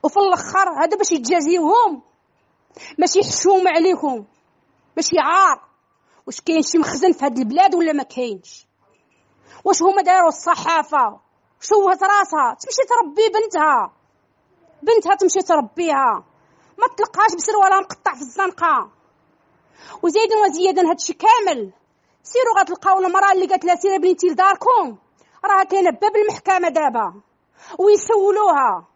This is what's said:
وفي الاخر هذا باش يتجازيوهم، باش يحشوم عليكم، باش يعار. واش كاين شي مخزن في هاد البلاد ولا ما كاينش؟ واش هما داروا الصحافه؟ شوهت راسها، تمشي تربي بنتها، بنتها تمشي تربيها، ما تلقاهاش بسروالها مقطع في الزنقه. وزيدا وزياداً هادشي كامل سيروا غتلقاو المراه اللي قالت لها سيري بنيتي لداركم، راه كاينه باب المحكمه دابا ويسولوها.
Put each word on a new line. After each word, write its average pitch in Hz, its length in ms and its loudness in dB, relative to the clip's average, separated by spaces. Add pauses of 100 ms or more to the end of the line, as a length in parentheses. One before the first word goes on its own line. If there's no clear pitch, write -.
وفي - 140 -2
الاخر 370 680 0
هذا 339 120 -2
باش 370 160 -2
يتجازيوهم، 330 880 0 (960)
باش 349 180 0
يحشوم 381 520 0
عليكم، 311 560 -2 (720)
باش - 160 -4
يعار. 330 560 0 (580)
واش - 140 -16
كاين 320 220 0
شي 330 160 0
مخزن 311 340 0
في - 120 -2
هاد 254 140 -2
البلاد 320 360 2
ولا 330 180 0
ما 285 100 -4
كاينش؟ 240 640 -12 (1000)
واش 359 180 0
هما 392 200 2
داروا 359 260 4
الصحافه؟ 302 920 -2 (400)
شوهت 392 420 2
راسها، 381 580 0
تمشي 523 280 -6
تربي 415 400 0
بنتها، 311 640 0 (920)
بنتها 403 320 2
تمشي 392 240 0
تربيها، 277 840 -2 (540)
ما 466 80 0 (100)
تلقاهاش 415 400 0
بسروالها 392 440 2
مقطع 381 340 -8
في 247 60 -16
الزنقه. 320 680 -4 (1120)
وزيدا 427 340 0
وزياداً 359 540 2
هادشي 339 220 -6
كامل 359 600 0 (500)
سيروا 466 380 0
غتلقاو 381 380 0
المراه 381 340 2
اللي 370 140 0
قالت 370 180 -2
لها 349 120 0
سيري 381 220 -2
بنيتي 359 280 0
لداركم، 370 720 0 (460)
راه 392 200 2
كاينه 370 260 0
باب 415 260 -2
المحكمه 381 520 0
دابا 233 540 -4 (560)
ويسولوها. 381 1160 2